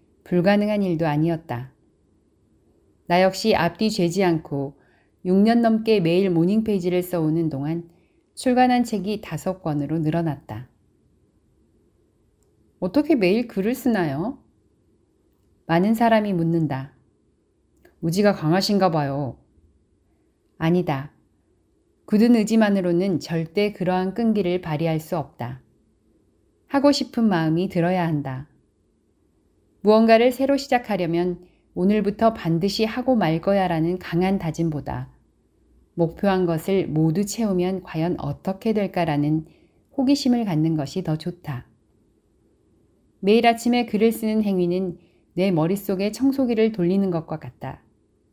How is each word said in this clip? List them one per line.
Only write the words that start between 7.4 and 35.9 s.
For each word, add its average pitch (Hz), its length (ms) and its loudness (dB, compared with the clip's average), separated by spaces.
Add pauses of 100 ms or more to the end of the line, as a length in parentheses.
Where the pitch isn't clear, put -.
동안 151 400 -6 (460)
출간한 247 480 2
책이 214 380 -6
다섯 185 400 -8
권으로 147 380 -4
늘어났다. 151 680 -4 (2000)
어떻게 294 360 0
매일 214 320 2
글을 208 280 -4
쓰나요? 185 640 -2 (1300)
많은 185 300 2
사람이 220 360 2
묻는다. 165 640 -2 (1080)
의지가 190 320 2
강하신가 185 580 2
봐요. 139 460 -4 (1200)
아니다. 165 540 -2 (920)
굳은 233 320 4
의지만으로는 202 800 2
절대 170 540 -2
그러한 185 400 -2
끈기를 196 480 0
발휘할 160 380 -2
수 165 180 -6
없다. 127 440 -10 (1080)
하고 277 240 2
싶은 240 360 -2
마음이 170 400 0
들어야 180 400 0
한다. 139 400 -6 (1300)
무언가를 226 500 6
새로 269 240 0
시작하려면 180 880 -2 (300)
오늘부터 208 580 2
반드시 180 500 -2
하고 247 320 -2
말 165 260 0
거야라는 180 580 0
강한 185 400 -2
다짐보다 147 720 -6 (800)